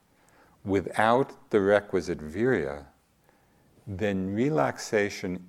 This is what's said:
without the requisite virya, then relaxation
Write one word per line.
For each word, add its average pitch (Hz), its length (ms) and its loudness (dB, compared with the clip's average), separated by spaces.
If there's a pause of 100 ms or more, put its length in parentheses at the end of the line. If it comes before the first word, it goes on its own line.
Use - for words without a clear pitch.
(640)
without 107 880 0
the 107 100 4
requisite 95 600 2
virya, 76 640 -2 (1000)
then 98 480 -2
relaxation 107 1160 -2